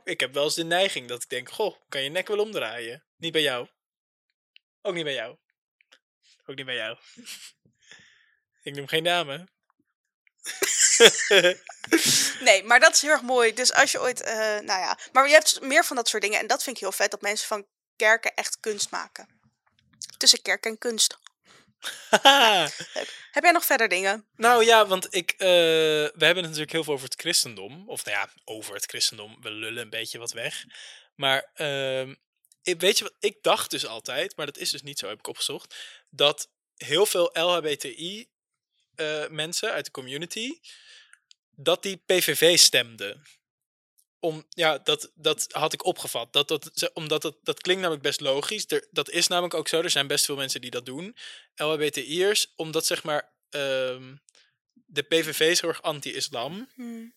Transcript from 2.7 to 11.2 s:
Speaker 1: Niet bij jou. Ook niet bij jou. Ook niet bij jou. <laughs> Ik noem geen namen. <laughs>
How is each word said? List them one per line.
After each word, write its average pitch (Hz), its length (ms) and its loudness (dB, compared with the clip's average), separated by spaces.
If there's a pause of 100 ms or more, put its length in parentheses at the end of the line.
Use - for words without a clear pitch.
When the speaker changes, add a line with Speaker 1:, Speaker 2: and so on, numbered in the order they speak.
Speaker 1:
Niet 165 140 -6
bij 160 100 2
jou. 127 260 -2 (1120)
Ook 202 120 -4
niet 170 100 -4
bij 143 100 -4
jou. 123 240 -8 (1080)
Ook 139 100 -12
niet 135 100 -10
bij 127 100 -6
jou. 113 220 -6 (180)
<laughs> - 1500 -20
Ik 143 120 -12
noem 139 120 -10
geen 160 160 0
namen. 170 460 -2 (920)
<laughs> - 1200 4 (760)